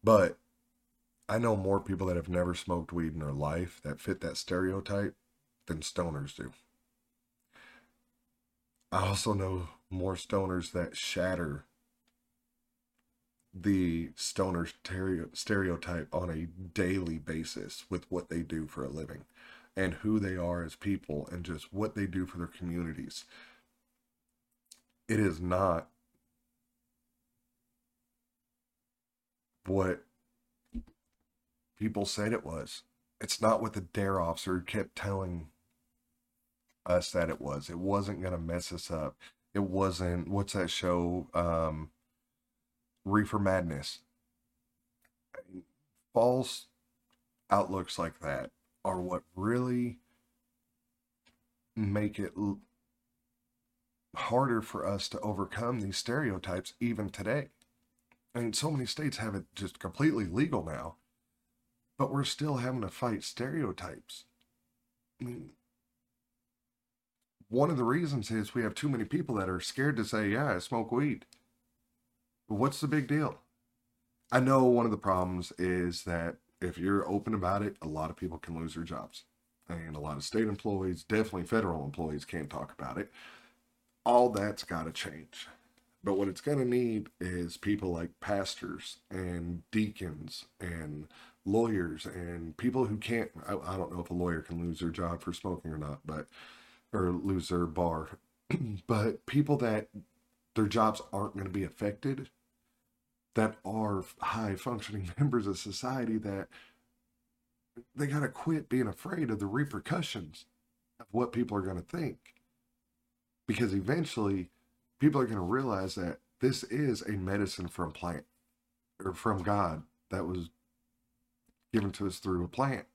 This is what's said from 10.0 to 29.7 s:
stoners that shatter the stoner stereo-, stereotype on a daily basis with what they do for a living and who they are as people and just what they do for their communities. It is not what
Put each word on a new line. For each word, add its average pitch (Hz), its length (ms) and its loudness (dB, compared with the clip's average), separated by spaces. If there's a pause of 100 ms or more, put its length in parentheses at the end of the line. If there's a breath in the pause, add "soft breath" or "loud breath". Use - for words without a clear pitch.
stoners 92 580 0
that 87 240 -2
shatter 87 680 -2 (1900)
the 90 600 4
stoner 92 500 0
stereo-, 92 680 -4
stereotype 90 800 -2
on 87 160 0
a 80 180 -4 (260)
daily 90 460 0
basis 78 680 -8
with 87 220 -4
what 90 180 -4
they 85 120 -2
do 78 260 -4
for 73 160 -8
a 67 60 -4
living 76 360 -8 (500 loud breath)
and 92 200 0
who 107 240 2
they 95 160 0
are 87 280 0
as 80 120 -8
people 90 560 -2
and 87 120 -6
just 85 300 -8
what 107 220 -2
they 101 100 0
do 92 200 -2
for - 120 -10
their 85 100 -4
communities. 85 800 -6 (1800 loud breath)
It 110 120 4
is 87 220 4
not 90 480 2 (3750)
what 92 380 2 (1700)